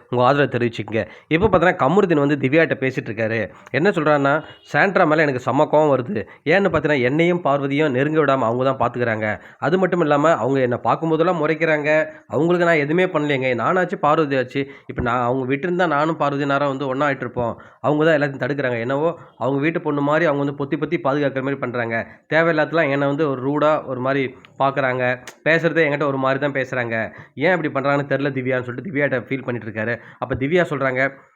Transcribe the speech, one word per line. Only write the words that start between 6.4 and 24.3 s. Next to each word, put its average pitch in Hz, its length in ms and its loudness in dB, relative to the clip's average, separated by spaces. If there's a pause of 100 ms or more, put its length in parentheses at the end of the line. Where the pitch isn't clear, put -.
ஏன்னு 185 240 2
பார்த்தீங்கன்னா, 151 320 0
என்னையும் 165 440 2
பார்வதியும் 139 460 0
நெருங்க 147 340 2
விடாம 139 140 2
அவங்க 127 340 0
தான் 120 60 -4
பார்த்துக்கிறாங்க. 117 640 -2 (180)
அது 151 200 0
மட்டும் 180 220 0
இல்லாம, 147 340 4
அவங்க 135 260 0
என்னை 123 240 0
பார்க்கும்போதெல்லாம் 160 560 0
முறைக்கிறாங்க. 151 680 0 (200)
அவங்களுக்கு 170 400 2
நான் 170 100 4
எதுவுமே 156 300 2
பண்ணலைங்க. 143 540 0
நானாச்சு, 175 320 0 (100)
பார்வதியாச்சு. 139 640 0 (200)
இப்ப - 160 -8
நான் 123 200 0
அவங்க 127 220 0
விட்டு 139 220 -2
இருந்தா 180 200 0
நானும் 151 300 0
பார்வதி 143 300 -2
நேரம் 139 220 0
வந்து 135 180 -4
ஒண்ணா 135 200 -2
ஆயிட்டு 139 100 0
இருப்போம். 123 440 -6 (200)
அவங்க 147 240 2
தான் 160 160 4
எல்லாத்தையும் 135 300 -4
தடுக்கிறாங்க. 127 300 -2
என்னவோ 139 380 -2 (180)
அவங்க 139 240 -2
வீட்டு 165 200 -2
பொண்ணு 143 200 -2
மாதிரி 151 240 2
அவங்க 143 280 0
வந்து 143 240 -6
பொத்தி 143 40 -4
பொத்தி 156 220 -4
பாதுகாக்கிற 139 360 0
மாதிரி 135 180 -4
பண்றாங்க. 117 500 -4 (280)
தேவையில்லாததெல்லாம் 156 560 2
என்னை 139 180 0
வந்து 143 220 0
ஒரு 131 200 -4
ரூடா 147 360 2
ஒரு 131 140 -6
மாதிரி 135 340 -2 (240)